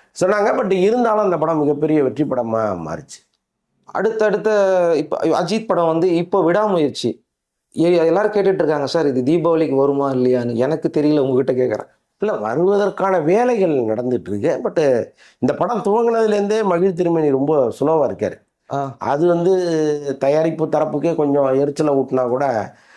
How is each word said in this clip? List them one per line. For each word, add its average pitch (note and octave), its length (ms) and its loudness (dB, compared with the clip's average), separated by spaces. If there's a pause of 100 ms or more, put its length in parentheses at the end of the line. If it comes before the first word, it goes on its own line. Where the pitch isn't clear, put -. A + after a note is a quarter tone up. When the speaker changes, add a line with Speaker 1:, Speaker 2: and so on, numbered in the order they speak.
(240)
Speaker 1:
சொன்னாங்க. G#3 360 0
But G3+ 120 -2
இருந்தாலும் G#3+ 520 2
அந்த F3+ 140 0
படம் D#3 200 0
மிகப்பெரிய D3+ 440 0
வெற்றி B2+ 220 -2
படமா A2+ 640 -2
மாறிச்சு. - 420 -14 (560)
Speaker 2:
அடுத்தடுத்த G#3+ 680 -2 (460)
இப்ப D3+ 260 -2
அஜித் F3+ 440 -2
படம் E3+ 200 0
வந்து E3 300 2
இப்போ F3 260 0
விடாமுயற்சி. E3+ 840 0 (540)
எ-, E3+ 260 4
எல்லாரும் G3 280 2
கேட்டுட்டு G3 220 2
இருக்காங்க, D3+ 320 0
"சார், D#3+ 200 0
இது B2+ 260 0
தீபாவளிக்கு D#3+ 420 2
வருமா C#3 360 2
இல்லையான்னு." B2 440 0
எனக்கு D3 420 -2
தெரியல, D3+ 220 2
உங்ககிட்ட C3 340 0
கேக்குறேன். B2 360 -2 (300)
Speaker 1:
இல்ல, G3+ 160 -2
வருவதற்கான F#3 880 0
வேலைகள் G3 480 2
நடந்துட்டு A#2+ 680 -2
இருக்கு. C3+ 260 -2
But C#3 400 0 (340)
இந்த C3 160 0
படம் F#3+ 280 -2
துவங்குனதுல A3+ 440 2
இருந்தே G#3 360 0
மகிழ் F#3 300 2
திருமேனி E3 380 0
ரொம்ப C3+ 380 2 (120)
ஸ்லோவா D3+ 300 2
இருக்காரு. - 380 -8 (240)
Speaker 2:
ஆ. C#3 260 -6
Speaker 1:
அது C#3+ 280 0
வந்து E3 920 0
தயாரிப்பு D#3 480 0
தரப்புக்கே D3+ 480 -2
கொஞ்சம் C#3+ 300 2
எரிச்சலை C#3 500 0
ஊட்டினா C3 340 0
கூட, B2 460 -2 (220)